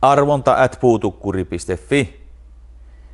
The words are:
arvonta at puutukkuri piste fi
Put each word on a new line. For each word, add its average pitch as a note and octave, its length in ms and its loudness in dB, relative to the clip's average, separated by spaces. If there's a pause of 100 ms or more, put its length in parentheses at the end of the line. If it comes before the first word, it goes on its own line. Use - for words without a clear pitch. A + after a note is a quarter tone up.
arvonta C#3 600 2
at B2+ 180 -2
puutukkuri G2+ 640 -2
piste F2 320 -8
fi - 500 -6 (880)